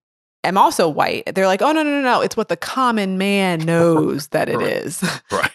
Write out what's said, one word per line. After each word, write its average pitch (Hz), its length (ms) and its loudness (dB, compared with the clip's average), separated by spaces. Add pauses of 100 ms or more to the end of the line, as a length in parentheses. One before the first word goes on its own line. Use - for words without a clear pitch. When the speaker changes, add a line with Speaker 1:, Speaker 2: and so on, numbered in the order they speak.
(440)
Speaker 1:
am 180 140 0
also 214 320 4
white." 92 460 -2
They're 190 100 0
like, 190 160 0
"Oh, 269 100 2
no, 311 120 0
no, 294 80 -2
no, 285 100 -2
no. 247 200 2
It's - 160 -2
what 220 120 -4
the 170 80 -2
common 214 640 0
man 190 400 0
Speaker 2:
<laughs> 160 60 -4
Speaker 1:
knows 160 640 2
that - 200 -2
it - 80 -2
Speaker 2:
Right. - 100 -2
Speaker 1:
is." - 360 -6
<laughs> 156 280 -8
Speaker 2:
Right. - 240 -2